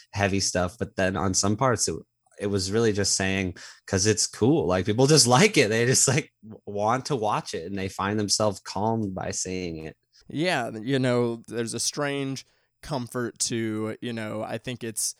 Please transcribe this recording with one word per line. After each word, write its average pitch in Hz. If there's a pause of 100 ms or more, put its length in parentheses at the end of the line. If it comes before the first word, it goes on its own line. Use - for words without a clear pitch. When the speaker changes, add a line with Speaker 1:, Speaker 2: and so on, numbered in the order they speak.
(140)
Speaker 1:
heavy 98
stuff, 90
but -
then 95
on 92
some 104
parts, 123
it, 82 (440)
it 104
was 95
really 113
just 95
saying, 95 (320)
'cause 95
it's 107
cool. 123
Like, 90
people 113
just 139
<laughs> 123
like 202
it. 120
They 113
just, -
like, - (120)
w-, 107
want 107
to 151
watch 113
it, 85
and 98
they 95
find 101
themselves 104
calmed 107
by 92
seeing 90
it. 78 (320)
Speaker 2:
Yeah, 143 (100)
you 131
know, 120
there's 113
a 117
strange 139 (360)
comfort 123
to, 110
you 120
know, 107
I 117
think 120
it's -